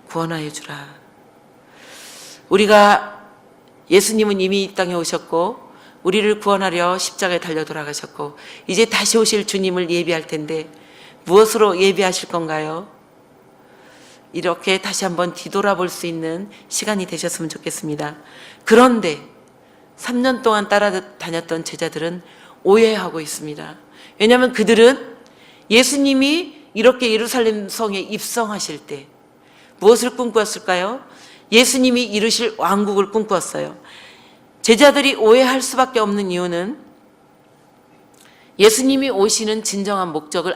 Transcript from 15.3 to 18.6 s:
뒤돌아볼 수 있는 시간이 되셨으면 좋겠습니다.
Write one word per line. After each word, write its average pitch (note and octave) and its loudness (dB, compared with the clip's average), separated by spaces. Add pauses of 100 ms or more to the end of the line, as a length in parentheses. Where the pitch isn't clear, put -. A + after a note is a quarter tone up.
뒤돌아볼 F#3+ -2
수 - -10
있는 E3 -8 (200)
시간이 G3+ -4
되셨으면 E3 -8
좋겠습니다. D3+ -10 (460)